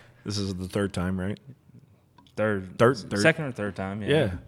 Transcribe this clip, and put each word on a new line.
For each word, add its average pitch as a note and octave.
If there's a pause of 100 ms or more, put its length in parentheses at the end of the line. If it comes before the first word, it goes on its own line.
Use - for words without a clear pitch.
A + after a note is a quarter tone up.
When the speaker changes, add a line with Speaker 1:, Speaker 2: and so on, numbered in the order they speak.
(240)
Speaker 1:
This G#2
is G2
the F2+
third G2+
time, F#2
right? G2 (960)
Speaker 2:
Third. G2+
Speaker 1:
Third, B2
Speaker 2:
s-, F#2+
Speaker 1:
third. G2+
Speaker 2:
second D3+
or C3
third G#2
time, G2
yeah. G2
Speaker 1:
Yeah, C#3 (160)